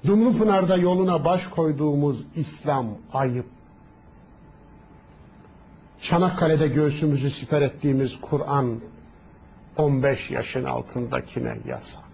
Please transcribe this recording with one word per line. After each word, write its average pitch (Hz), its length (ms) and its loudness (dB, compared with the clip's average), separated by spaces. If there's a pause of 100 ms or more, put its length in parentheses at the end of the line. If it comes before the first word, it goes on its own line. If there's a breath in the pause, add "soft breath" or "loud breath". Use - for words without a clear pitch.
Dumlupınar'da 208 680 4
yoluna 180 480 2
baş 175 220 2
koyduğumuz 147 760 0 (120)
İslam 143 500 -4 (280)
ayıp. 127 320 -2 (2500)
Çanakkale'de 165 680 2
göğsümüzü 143 640 0
siper 143 320 -2
ettiğimiz 135 600 -2
Kur'an 135 580 -2 (1000)
on 139 260 2
beş 139 280 0
yaşın 127 320 -4
altındakine 123 920 -6 (100)
yasak. - 360 -12 (100)